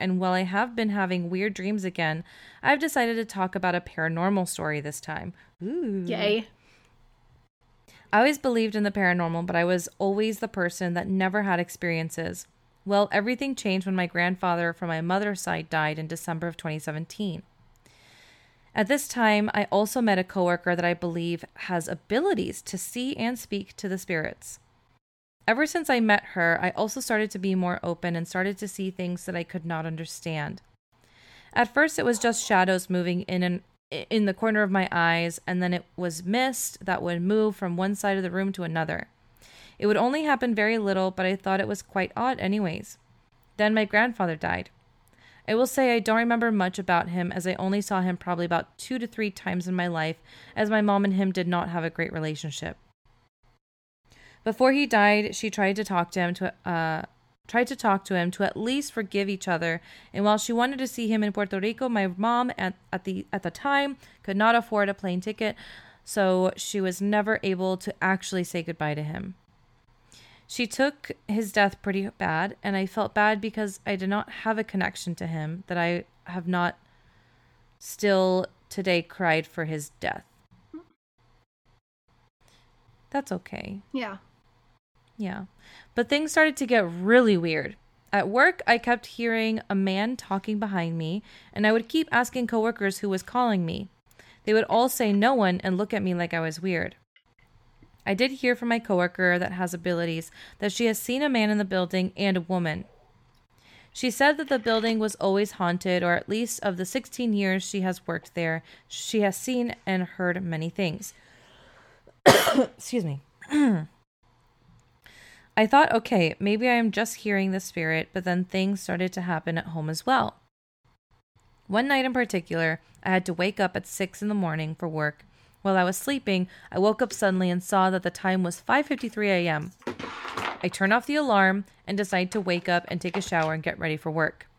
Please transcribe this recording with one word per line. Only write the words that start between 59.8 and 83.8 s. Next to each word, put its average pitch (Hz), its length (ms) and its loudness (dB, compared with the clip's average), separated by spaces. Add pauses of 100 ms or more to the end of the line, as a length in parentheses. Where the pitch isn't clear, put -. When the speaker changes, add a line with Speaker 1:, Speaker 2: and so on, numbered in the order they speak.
Speaker 1:
and 202 120 0
while 214 140 4
she 233 140 -4
wanted 247 260 0
to 262 80 -2
see 233 220 -4
him 214 160 2
in 208 80 0
Puerto 196 260 -2
Rico, 226 300 -2
my 208 180 0
mom 233 500 0
at, 185 180 -4 (180)
at 185 120 -6
the, 190 280 -6
at 196 100 -4
the 170 80 -4
time 277 460 0 (260)
could 196 140 -4
not 220 180 6
afford 214 340 2
a 202 60 -2
plane 180 260 -4
ticket, 214 360 -4 (480)
so 185 520 2
she - 240 -6
was 185 200 -2
never 208 420 2
able 185 360 0
to - 220 -8
actually 185 440 0
say 170 180 -6
goodbye 160 320 -4
to 151 80 -4
him. 165 320 -8 (1120)
She 247 200 -4
took - 460 -2 (160)
his 208 240 -2
death 196 280 2
pretty 196 280 -4 (100)
bad, 175 420 -2
and 196 160 -2
I 190 80 0
felt 196 300 -2
bad 214 260 2
because 208 460 -6
I 208 80 -2
did 190 140 -4
not 202 200 -2 (140)
have 220 160 0
a 220 60 0
connection 185 500 -4
to 170 140 -8
him 160 400 -6
that 180 100 -2
I 170 280 0 (180)
have 175 240 -8
not 175 280 0 (1000)
still 185 680 2 (220)
today 185 320 0
cried 165 460 0
for 160 200 -6
his 151 240 -6 (100)
death. - 240 -6 (2750)
That's 277 200 -4
okay. 196 520 -10 (100)